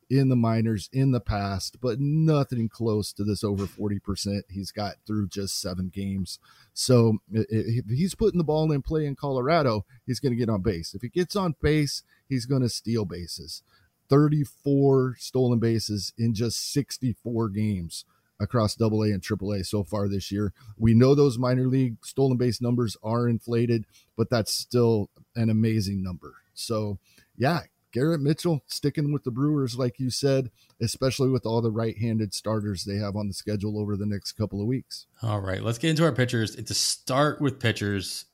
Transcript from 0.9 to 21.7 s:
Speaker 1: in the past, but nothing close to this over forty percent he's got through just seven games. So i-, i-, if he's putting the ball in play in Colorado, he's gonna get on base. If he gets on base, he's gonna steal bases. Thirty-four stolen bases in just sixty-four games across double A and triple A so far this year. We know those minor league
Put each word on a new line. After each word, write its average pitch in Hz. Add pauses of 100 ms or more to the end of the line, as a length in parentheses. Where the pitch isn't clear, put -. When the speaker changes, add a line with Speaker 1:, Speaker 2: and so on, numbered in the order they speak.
Speaker 1:
in 135
the 120
past, 101
but 123
nothing 143
close 107
to 101
this 104
over 101
forty 101
percent 101
he's 92
got 101 (100)
through 107
just 98
seven 92
games. 98 (340)
So 117 (180)
i-, 110
i-, 107
if 113
he's 147
putting 185
the 175
ball 156
in 139
play 156
in 139
Colorado, 131 (200)
he's 123
gonna 123
get 117
on 104
base. 90
If 98
he 123
gets 175
on 180
base, 151 (260)
he's 123
gonna 127
steal 110
bases. 85 (440)
Thirty-four 139
stolen 123
bases 107
in 117
just 107
sixty-four 117
games 98 (340)
across 107
double 110
A 107
and 95
triple 98
A 98
so 104
far 101
this 98
year. 101 (240)
We 110
know 131
those 143
minor 127
league 127